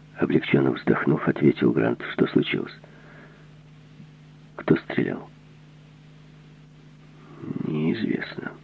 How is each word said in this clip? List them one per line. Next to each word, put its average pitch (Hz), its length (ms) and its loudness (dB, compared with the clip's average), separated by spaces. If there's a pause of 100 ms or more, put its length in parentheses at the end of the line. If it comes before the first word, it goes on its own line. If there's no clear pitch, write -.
(200)
облегченно 73 520 2
вздохнув, - 540 0
ответил 67 460 4
Грант. 58 300 0 (100)
"Что - 140 2
случилось?" - 460 -2 (1800)
"Кто - 200 4
стрелял?" - 520 -4 (2500)
"Неизвестно". - 840 -2 (120)